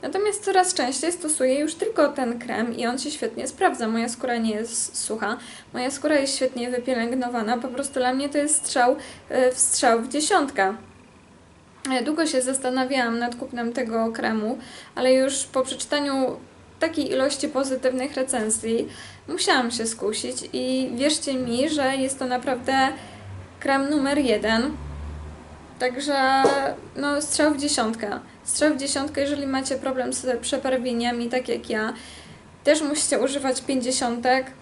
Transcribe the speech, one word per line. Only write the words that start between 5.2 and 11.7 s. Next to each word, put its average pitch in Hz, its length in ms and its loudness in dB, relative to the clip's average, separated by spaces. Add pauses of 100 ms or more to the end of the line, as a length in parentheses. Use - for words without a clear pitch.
moja 247 180 -2
skóra 302 240 0
jest 269 200 2
świetnie 247 340 -2
wypielęgnowana. 240 880 0
Po 240 100 -4
prostu 262 260 -4
dla 254 200 2
mnie 277 160 -2
to 285 80 0
jest 294 180 2
strzał, 254 400 4 (340)
e, 254 220 4
w - 80 -6
strzał 226 420 4
w 233 60 -6
dziesiątkę. 285 680 2 (1160)